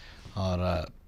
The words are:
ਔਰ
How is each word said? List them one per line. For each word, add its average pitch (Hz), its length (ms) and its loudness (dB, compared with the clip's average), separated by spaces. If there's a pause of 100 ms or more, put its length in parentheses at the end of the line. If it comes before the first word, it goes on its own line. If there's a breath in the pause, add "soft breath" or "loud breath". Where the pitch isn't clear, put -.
(360 soft breath)
ਔਰ 90 500 2 (220)